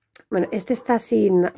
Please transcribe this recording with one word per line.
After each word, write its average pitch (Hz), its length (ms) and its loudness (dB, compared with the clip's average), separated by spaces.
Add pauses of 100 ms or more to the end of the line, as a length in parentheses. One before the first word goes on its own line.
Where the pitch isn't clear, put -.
(300)
bueno, 180 220 -2
este 214 220 -4
está 233 240 0
sin, 196 600 2